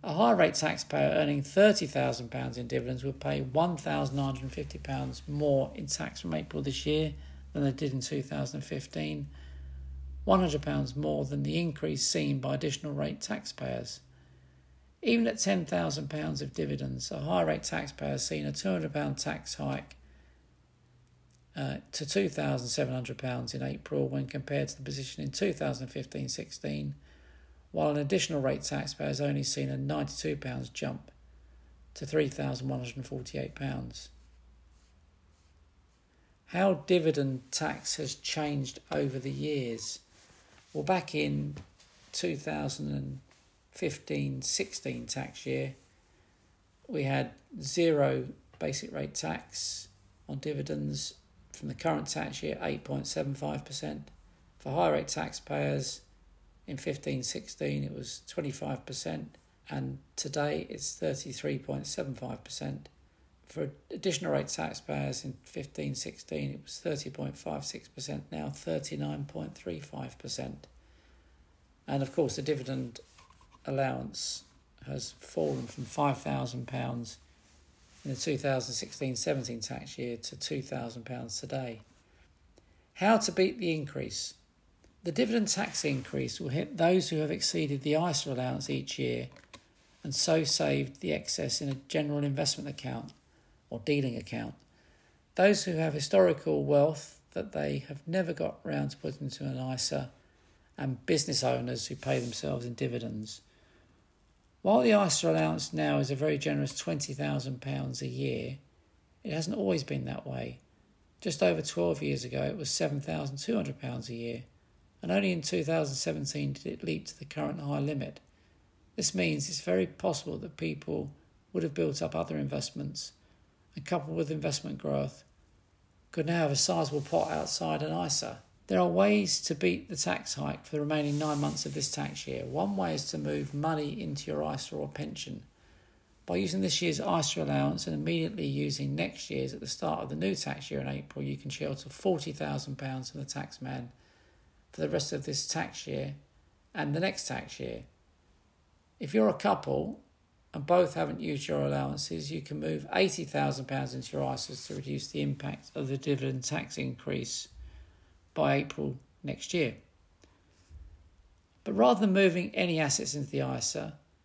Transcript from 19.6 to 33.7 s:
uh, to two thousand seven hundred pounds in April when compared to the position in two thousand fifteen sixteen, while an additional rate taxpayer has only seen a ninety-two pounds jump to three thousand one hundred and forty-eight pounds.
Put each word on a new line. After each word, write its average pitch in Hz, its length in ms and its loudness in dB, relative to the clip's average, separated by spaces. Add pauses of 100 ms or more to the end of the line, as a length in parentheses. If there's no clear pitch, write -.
uh, 139 200 -2 (160)
to 151 120 -4
two 190 240 2
thousand 139 380 0
seven 127 260 0
hundred 127 260 -4
pounds 123 360 -4
in 131 80 -2
April 135 460 0
when 135 180 -2
compared 143 400 -2
to - 100 -10
the 139 60 -12
position 135 400 -6
in 139 80 -2
two 196 220 2
thousand - 340 -2
fifteen 135 420 -6
sixteen, 143 680 -4 (760)
while 156 160 4
an 147 80 4
additional 147 460 2
rate 135 200 2
taxpayer 143 460 -4
has 135 120 0
only 143 220 2
seen 135 280 0
a 135 80 -2
ninety-two 147 580 -2
pounds 131 320 -6
jump - 420 -6 (840)
to 147 120 -8
three 147 220 4
thousand 135 400 -2
one 131 120 -2
hundred 123 160 -8
and 131 100 -8
forty-eight 131 480 -6
pounds. - 560 -6 (2250)